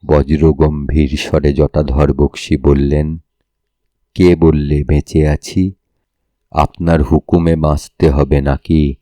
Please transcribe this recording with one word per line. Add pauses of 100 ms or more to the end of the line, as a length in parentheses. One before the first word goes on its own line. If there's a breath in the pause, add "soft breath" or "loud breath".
বজ্রগম্ভীর
স্বরে
জটাধর
বক্সি
বললেন, (960)
কে
বললে
বেঁচে
আছি? (800)
আপনার
হুকুমে
বাঁচতে
হবে
নাকি?